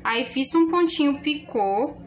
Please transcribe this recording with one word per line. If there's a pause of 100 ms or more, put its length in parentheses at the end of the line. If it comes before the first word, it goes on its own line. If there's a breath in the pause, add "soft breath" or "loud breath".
Aí,
fiz
um
pontinho
picô.